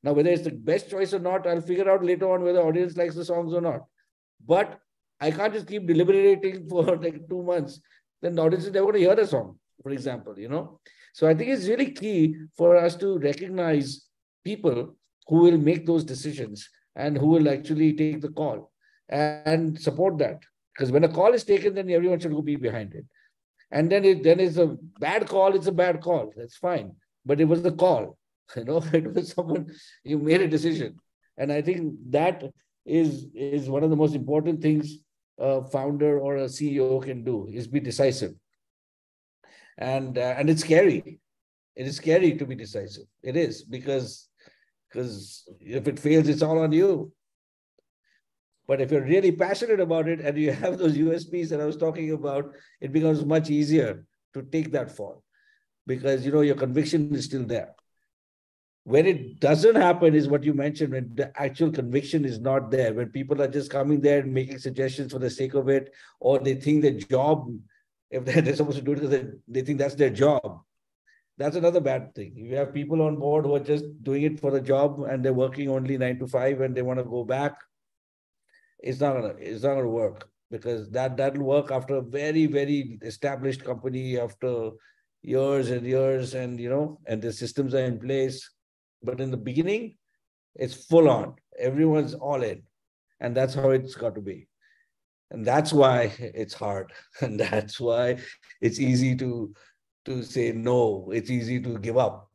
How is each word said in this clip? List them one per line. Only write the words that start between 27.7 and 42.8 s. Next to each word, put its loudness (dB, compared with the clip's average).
call, 0
<laughs> -18
you -8
know, -2
it 0
was -2
someone, -4
you -4
made 2
a 2
decision. -2
And -2
I 0
think -2
that 0
is, 0
is -4
one 0
of 4
the 4
most 2
important -2
things 0
a 0
founder 0
or -2
a -2
C -4
E 0
O 2
can -8
do, -4
is -10
be -2
decisive. -2
And, -4
uh, -2
and 2
it's 4
scary. 4
It -10
is -8
scary 4
to -6
be -10
decisive. -12